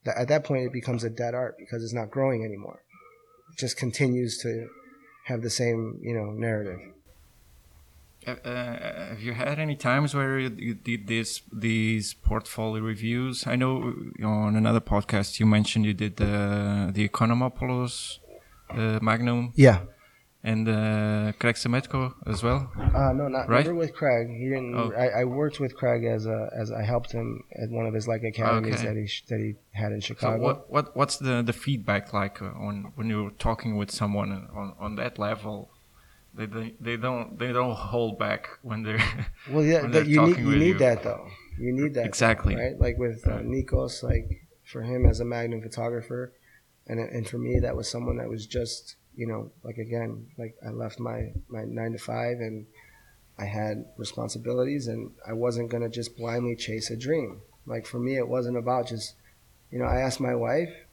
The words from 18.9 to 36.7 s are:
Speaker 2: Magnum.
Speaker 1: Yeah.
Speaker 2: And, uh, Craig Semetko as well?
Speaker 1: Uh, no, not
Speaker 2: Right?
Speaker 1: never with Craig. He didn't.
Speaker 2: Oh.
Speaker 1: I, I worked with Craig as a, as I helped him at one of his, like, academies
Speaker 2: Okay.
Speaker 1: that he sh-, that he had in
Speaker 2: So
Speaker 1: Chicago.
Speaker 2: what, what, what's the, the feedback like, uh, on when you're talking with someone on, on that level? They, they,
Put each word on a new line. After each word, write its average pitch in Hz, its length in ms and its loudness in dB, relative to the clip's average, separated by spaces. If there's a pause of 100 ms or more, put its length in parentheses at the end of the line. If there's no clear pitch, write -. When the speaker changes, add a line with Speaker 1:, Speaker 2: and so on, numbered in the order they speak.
Speaker 2:
Magnum. 120 540 2
Speaker 1:
Yeah. 120 260 12 (640)
Speaker 2:
And, 110 260 2
uh, 107 720 2
Craig 120 180 2
Semetko 127 580 0 (120)
as 107 160 -2
well? 131 360 2
Speaker 1:
Uh, 131 340 4
no, 139 160 0
not 131 200 -2
Speaker 2:
Right? 123 180 6
Speaker 1:
never 170 80 0
with 165 200 0
Craig. 120 360 2
He 120 180 -6
didn't. 127 260 -2
Speaker 2:
Oh. 117 220 0
Speaker 1:
I, 120 240 2
I 127 40 2
worked 139 360 0
with 131 160 0
Craig 120 280 2
as 113 220 0
a, 110 300 -2
as 110 160 -4
I 110 100 -2
helped 113 300 0
him 117 300 -4 (200)
at 113 80 -4
one 113 160 -2
of 110 60 -2
his, 110 160 -2
like, 113 140 0
academies 110 540 0
Speaker 2:
Okay. 117 100 -2
Speaker 1:
that 107 100 -2
he 107 100 -2
sh-, - 220 -8
that 113 120 -2
he 107 160 -4 (160)
had 104 200 -2
in 104 80 -4
Speaker 2:
So 101 80 -8
Speaker 1:
Chicago. 113 340 -2
Speaker 2:
what, 127 280 -2
what, - 260 -2
what's 139 220 2
the, 127 240 2
the 107 100 0
feedback 104 640 -2
like, 101 260 -2
uh, 98 60 -8
on 101 480 -8
when 113 160 -4
you're 104 220 -2
talking 110 440 -2
with 104 140 -2
someone 101 400 0 (240)
on, 101 240 -10
on 104 180 -6
that 120 220 -6
level? 107 520 -4 (640)
They, 107 140 -8
they, 113 340 -8